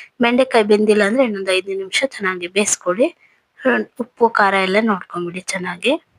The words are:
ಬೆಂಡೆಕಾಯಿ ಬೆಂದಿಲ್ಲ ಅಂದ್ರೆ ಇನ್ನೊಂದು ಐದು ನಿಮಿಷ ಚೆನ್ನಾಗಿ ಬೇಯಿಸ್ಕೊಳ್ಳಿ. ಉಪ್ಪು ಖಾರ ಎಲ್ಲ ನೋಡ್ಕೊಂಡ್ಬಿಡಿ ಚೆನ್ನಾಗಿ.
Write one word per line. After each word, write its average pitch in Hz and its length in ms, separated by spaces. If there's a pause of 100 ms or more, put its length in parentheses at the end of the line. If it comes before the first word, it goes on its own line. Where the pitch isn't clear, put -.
(200)
ಬೆಂಡೆಕಾಯಿ 240 440
ಬೆಂದಿಲ್ಲ 208 380
ಅಂದ್ರೆ 233 220
ಇನ್ನೊಂದು 196 280
ಐದು 190 240
ನಿಮಿಷ 190 300
ಚೆನ್ನಾಗಿ 185 400
ಬೇಯಿಸ್ಕೊಳ್ಳಿ. 202 720 (840)
ಉಪ್ಪು 226 280
ಖಾರ 202 260
ಎಲ್ಲ 190 260
ನೋಡ್ಕೊಂಡ್ಬಿಡಿ 180 600
ಚೆನ್ನಾಗಿ. 180 520 (260)